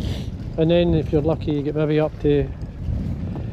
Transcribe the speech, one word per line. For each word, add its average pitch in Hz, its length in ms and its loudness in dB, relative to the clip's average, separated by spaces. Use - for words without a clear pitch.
And 160 140 4
then 170 240 4
if 143 160 0
you're 151 100 4
lucky, 151 300 0
you 147 100 0
get 147 140 -2
maybe 151 240 2
up 151 220 -2
to 147 280 4